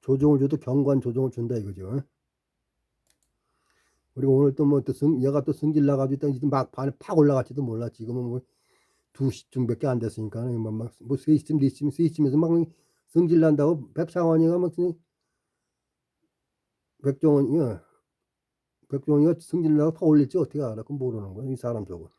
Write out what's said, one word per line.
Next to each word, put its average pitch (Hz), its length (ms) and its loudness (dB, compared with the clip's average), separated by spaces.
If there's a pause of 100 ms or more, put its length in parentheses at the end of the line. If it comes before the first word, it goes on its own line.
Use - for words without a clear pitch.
조정을 135 380 2
줘도 139 180 0
견고한 135 440 0
조정을 127 300 -2
준다 117 260 -6
이거죠. 101 440 -8 (2250)
그리고 135 220 2
오늘 139 180 4
또 151 100 0
뭐 143 160 4
또 131 120 -8
승-, 143 300 0
얘가 139 200 0
또 151 100 -4
승질 151 320 0
나가지고 135 280 0
일단 143 180 -2
이제 131 140 -6
막판에 135 540 -2
팍 190 180 -2
올라갈지도 139 440 2
몰라. 117 280 -6
지금은 120 340 -8
뭐 123 180 -6 (720)
두 135 180 -2
시 - 200 -16
쯤밖에 123 360 -2
안 123 120 0
됐으니까는 113 600 -6
뭐, 110 120 -6
막, 117 200 -8 (100)
뭐 131 160 -4
세 151 200 2
시 156 80 -2
쯤, 156 140 -2
네 135 100 2
시 131 80 -6
쯤, 147 140 -4
세 170 160 -2
시 160 60 -2
쯤에서 143 240 0
막 165 120 2 (600)
승질 170 300 2
난다고 151 540 2
백상원이가 165 680 0
막 175 140 -2
승-, 175 200 -2 (2000)
백종원, 139 520 2
예. 120 240 -2 (1120)
백종원이가 147 500 2
승질 160 380 0
나고 156 160 2
팍 160 100 -8
올릴지 151 340 4
어떻게 151 240 -2
알아? 110 220 -6
그건 143 140 -10
모르는 110 360 -6
거야, 123 140 -10
이 131 80 -6
사람 120 300 -6
저거. 85 340 -14